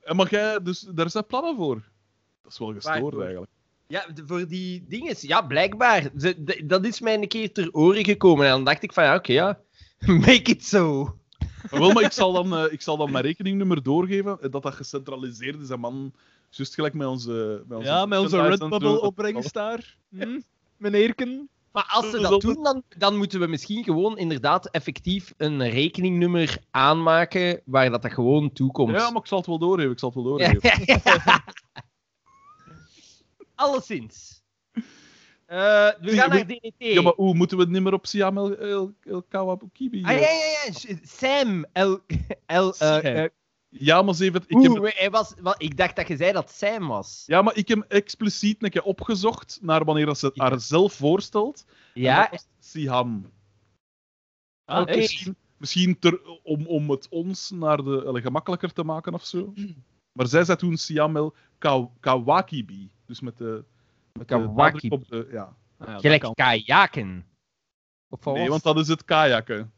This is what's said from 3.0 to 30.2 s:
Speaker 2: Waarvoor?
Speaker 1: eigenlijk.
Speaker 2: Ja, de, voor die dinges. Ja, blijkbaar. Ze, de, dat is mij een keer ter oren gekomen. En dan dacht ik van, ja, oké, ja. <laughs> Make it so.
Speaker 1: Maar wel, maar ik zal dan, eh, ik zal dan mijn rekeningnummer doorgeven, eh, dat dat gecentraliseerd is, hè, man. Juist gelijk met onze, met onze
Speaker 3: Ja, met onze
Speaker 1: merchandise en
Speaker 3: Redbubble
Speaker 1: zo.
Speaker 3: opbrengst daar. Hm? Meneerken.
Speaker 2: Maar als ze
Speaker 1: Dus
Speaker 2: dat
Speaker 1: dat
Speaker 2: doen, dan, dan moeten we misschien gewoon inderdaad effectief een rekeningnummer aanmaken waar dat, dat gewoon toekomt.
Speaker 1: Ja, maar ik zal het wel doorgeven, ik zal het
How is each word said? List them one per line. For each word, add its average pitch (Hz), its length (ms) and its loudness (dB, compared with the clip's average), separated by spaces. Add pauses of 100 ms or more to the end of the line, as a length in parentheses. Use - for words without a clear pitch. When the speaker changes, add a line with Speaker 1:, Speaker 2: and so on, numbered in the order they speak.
Speaker 2:
Waarvoor? 143 220 -8
Speaker 1:
eigenlijk. 92 300 -12 (340)
Speaker 2:
Ja, 180 280 -10
de, 151 120 -18
voor 175 200 -8
die 180 420 -10
dinges. 240 340 -10
Ja, 175 200 0
blijkbaar. 190 760 2
Ze, 160 260 -2
de, 175 220 -8
dat 185 180 2
is 233 160 -4
mij 220 140 0
een 208 140 -2
keer 220 240 -6
ter 170 220 -4
oren 185 300 6
gekomen. 180 420 6
En 135 40 6
dan 131 140 2
dacht 147 180 0
ik - 100 -10
van, 170 120 4
ja, 143 100 6
oké, 180 180 0
ja. 175 280 2 (380)
<laughs> - 80 -4
Make 226 440 6
it - 140 0
so. 156 500 0 (560)
Speaker 1:
Maar 143 100 -2
wel, 180 120 8
maar 226 100 6
ik - 100 2
zal 185 200 0
dan, 180 240 -2
eh, 156 160 0
ik 151 100 -12
zal 156 140 -4
dan 147 160 -2
mijn 127 120 -2
rekeningnummer 185 580 -2
doorgeven, 185 580 -2
eh, 139 100 -6
dat 135 120 -8
dat 139 120 -6
gecentraliseerd 131 880 -12
is, 139 80 -16
hè, 127 80 -8
man. 131 360 -10 (380)
Juist - 240 -10
gelijk 151 200 -4
met 143 120 -4
onze, 117 600 -6
met 120 100 -12
onze 127 120 -6
Speaker 3:
Ja, 180 160 0
met 202 120 -2
onze 196 180 0
Speaker 1:
merchandise 180 280 2
en 156 60 -4
Speaker 3:
Redbubble 147 300 2
Speaker 1:
zo. 202 60 -2
Speaker 3:
opbrengst 208 460 -6
daar. 226 440 -8 (140)
Hm? 220 300 -10 (360)
Meneerken. 226 720 0 (240)
Speaker 2:
Maar 202 160 -2
als 220 160 0
ze 220 60 -6
Speaker 1:
Dus 214 100 -4
Speaker 2:
dat 190 100 2
Speaker 1:
dat 196 100 4
Speaker 2:
doen, 240 220 -2
dan, 269 200 0 (160)
dan 202 180 2
moeten 196 240 -2
we 175 60 0
misschien 202 380 -6
gewoon 190 340 0
inderdaad 165 520 -2
effectief 175 680 -6
een 143 340 -2
rekeningnummer 175 880 0 (120)
aanmaken 165 960 2
waar 131 260 4
dat, 117 120 -4
dat 120 100 -6
gewoon 139 400 2
toekomt. 135 380 0
Speaker 1:
Ja, 226 200 0
maar 233 100 -4
ik - 80 -20
zal 202 100 -2
het 180 80 -6
wel 170 120 -4
doorgeven, 170 340 0
ik 117 60 -8
zal 131 160 -6
het 127 80 -6